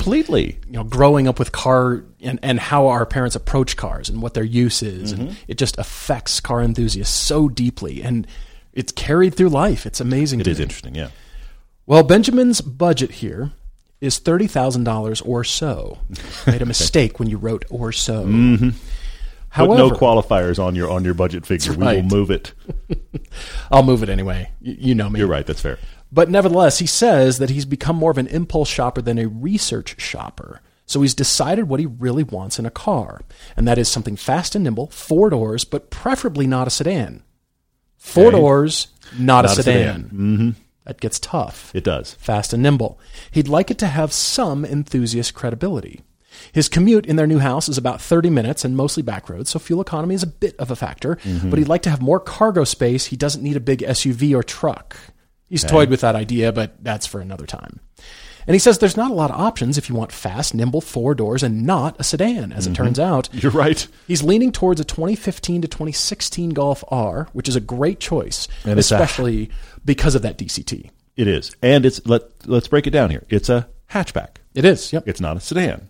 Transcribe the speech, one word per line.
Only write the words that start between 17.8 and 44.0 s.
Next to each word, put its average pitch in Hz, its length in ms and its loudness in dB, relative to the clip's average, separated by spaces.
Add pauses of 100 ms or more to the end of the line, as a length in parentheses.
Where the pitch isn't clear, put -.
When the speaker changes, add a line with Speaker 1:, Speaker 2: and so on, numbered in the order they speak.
Speaker 2:
so." 110 340 -4
Speaker 1:
Mm-hmm. 117 440 4 (800)
Speaker 2:
However, 202 380 6
Speaker 1:
Put - 0 -
no - 100 6
qualifiers 98 640 4
on 90 120 0
your, 87 160 -2
on 92 140 -2
your 90 100 0
budget 87 320 -2
figure. 87 260 -2
Speaker 2:
That's 76 60 -4
Speaker 1:
We 87 80 0
will 117 80 4
Speaker 2:
right. 92 100 2
Speaker 1:
move 98 260 2
it. - 220 -4 (380)
Speaker 2:
<laughs> - 120 -4 (680)
I'll 135 120 8
move 127 200 4
it 107 60 -2
anyway. 95 420 -2 (100)
Y-, - 180 -8
you 127 160 2
know 104 140 0
me. 107 120 -2
Speaker 1:
You're 101 80 4
right. 73 180 0
That's - 140 -6
fair. 65 180 -4 (320)
Speaker 2:
But 165 200 4
nevertheless, 180 480 4
he 175 80 0
says 135 520 4
that 131 120 0
he's 139 140 -4
become 147 320 -2
more 160 140 2
of 139 80 0
an 131 100 -2
impulse 160 400 -2
shopper 123 340 -2
than 117 160 -2
a 113 100 -2
research 117 720 -4
shopper. - 600 -12 (260)
So 143 160 0
he's 139 120 4
decided 160 540 0
what 135 120 0
he 160 60 -2
really 127 360 -2
wants 98 360 -6
in 117 60 -6
a 117 60 -6
car. 120 500 -4 (360)
And 117 120 4
that 120 100 6
is 120 120 2
something 107 260 -4
fast 151 380 -2
and 202 100 0
nimble, 120 240 -2
four 185 400 2
doors, 113 360 0
but - 260 -6
preferably 185 560 -2
not 131 200 2
a - 40 -4
sedan. 135 520 -2 (760)
Four 190 300 6
Speaker 1:
Okay. 233 100 8
Speaker 2:
doors, 147 500 4 (300)
not 123 260 6
a - 40 4
Speaker 1:
Not 98 100 2
a 135 40 2
Speaker 2:
sedan. 123 120 4 (100)
Speaker 1:
sedan. - 200 -4
Mm-hmm. 104 460 0 (360)
Speaker 2:
That - 140 -14
gets - 180 -4
tough. - 560 -6
Speaker 1:
It 90 100 -4
does. 71 300 -4
Speaker 2:
Fast 107 400 -4
and 117 80 2
nimble. 135 360 2 (320)
He'd 143 180 0
like 156 220 2
it 220 80 -4
to 220 80 0
have 156 280 -2